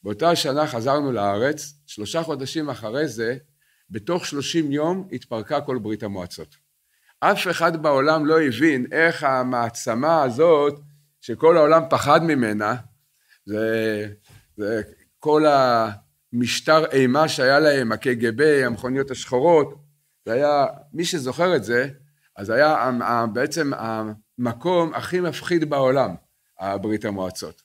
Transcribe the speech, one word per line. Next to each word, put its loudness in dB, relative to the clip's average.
באותה 0
שנה -2
חזרנו -2
לארץ, -2
שלושה -6
חודשים -6
אחרי -6
זה, -4
בתוך -6
שלושים -4
יום -2
התפרקה -6
כל -6
ברית -6
המועצות. -10
אף 2
אחד 0
בעולם 2
לא 4
הבין 0
איך 0
המעצמה 0
הזאת, 2
שכל 4
העולם 6
פחד 4
ממנה, 0
זה, -4
זה -4
כל 2
המשטר 0
אימה 4
שהיה 2
להם, 2
הקי -2
גי 0
בי, 4
המכוניות -4
השחורות, 2
זה -4
היה, 2
מי -4
שזוכר -2
את -2
זה, 0
אז -8
היה 2
המ-, -2
ה-, 0
בעצם -4
המקום -4
הכי -4
מפחיד -2
בעולם, 2
הברית -4
המועצות. -8